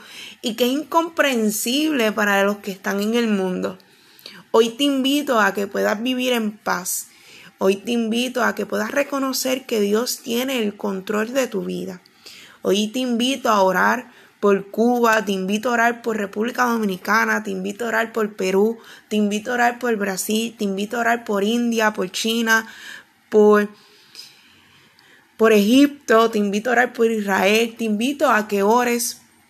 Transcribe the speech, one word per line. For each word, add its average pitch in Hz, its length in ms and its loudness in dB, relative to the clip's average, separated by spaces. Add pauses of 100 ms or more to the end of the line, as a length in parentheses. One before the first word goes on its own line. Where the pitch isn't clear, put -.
(400)
y 226 140 -4
que 247 120 0
es 247 40 0
incomprensible 277 1400 0
para 202 320 2
los 202 140 0
que 208 120 -10
están 196 300 -6
en 214 140 -2
el 240 120 2
mundo. 185 500 -2 (760)
Hoy 226 160 4
te 277 160 -2
invito 269 560 0
a 196 120 2
que 202 140 -4
puedas 202 360 -2
vivir 254 300 -2
en 214 240 -2
paz. - 500 -6 (540)
Hoy 196 160 2
te 202 140 -10
invito 233 540 -2
a 208 100 0
que 208 120 -6
puedas 208 260 -6
reconocer 269 720 -4
que 226 140 -2
Dios 214 400 0
tiene 247 420 -4
el 202 140 -4
control 208 580 -4
de 254 140 0
tu 190 160 -6
vida. 180 380 -8 (600)
Hoy 208 260 0
te 254 120 -6
invito 254 480 -2
a 208 140 2
orar 196 500 0 (280)
por 202 300 2
Cuba, 233 540 2
te 202 80 -4
invito 202 380 -2
a - 20 0
orar 240 300 0
por 220 140 -4
República 226 500 -4
Dominicana, 214 760 0
te 220 80 -8
invito 196 340 -6
a 233 40 -4
orar 226 240 -2
por 214 240 -4
Perú, 202 420 2 (300)
te 214 80 -2
invito 214 340 0
a 247 40 -2
orar 240 260 0
por 240 160 -2
Brasil, 214 600 -4
te 214 80 -4
invito 202 320 -4
a 240 40 -4
orar 233 240 -2
por 202 180 -2
India, 226 500 0
por 190 200 -6
China, 226 560 0 (600)
por, 208 400 6 (1700)
por 220 160 6
Egipto, 226 800 6
te 220 80 -2
invito 208 320 -2
a 247 40 2
orar 247 180 2
por 226 180 2
Israel, 214 680 2
te 233 60 -6
invito 247 480 0
a 214 160 2
que 202 160 0
ores 240 600 2 (280)